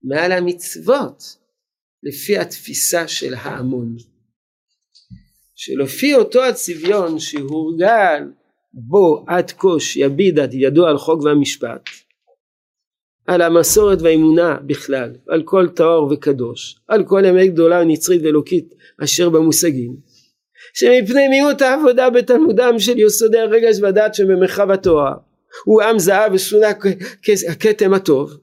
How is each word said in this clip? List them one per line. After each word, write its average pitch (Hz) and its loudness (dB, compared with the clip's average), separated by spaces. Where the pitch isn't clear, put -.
מעל 156 -4
המצוות, 180 -4
לפי 190 -6
התפיסה 175 -6
של 135 -8
ההמון. 123 -8
שלפי 139 -4
אותו 247 2
הצביון 175 -4
שהורגל 160 -2
בו 151 0
עד 175 -4
כה - -2
שיביד 143 -2
עד 127 -4
ידו 139 2
על 147 0
חוק 160 -2
והמשפט, 139 -2
על 175 2
המסורת 170 2
והאמונה 160 2
בכלל, 135 -6
על 165 -2
כל 185 2
טהור 160 2
וקדוש, 135 -6
על 214 2
כל 196 2
אמת 185 4
גדולה 165 2
ונצרית 165 0
ואלוקית 151 -2
אשר 170 0
במושגים, 156 0
שמפני 247 2
מיעוט 277 2
העבודה 262 2
בתלמודם 240 2
של 226 -2
יסודי 214 2
הרגש 226 2
והדעת 208 0
שבמרחב 190 0
התורה, 160 0
הוא 214 4
עם 220 0
זהב 185 2
וסונה 208 2
כ-, 196 -4
כ-, 190 -2
הכתם 208 0
הטוב 147 0